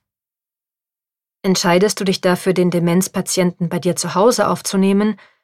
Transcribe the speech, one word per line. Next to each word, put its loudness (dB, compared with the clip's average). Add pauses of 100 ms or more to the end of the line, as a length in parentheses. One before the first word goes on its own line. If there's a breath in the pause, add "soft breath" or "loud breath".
(1400)
Entscheidest 2
du -4
dich -2
dafür, 0
den 2
Demenzpatienten -2
bei -4
dir -2
zu -8
Hause 2
aufzunehmen, 0 (260 soft breath)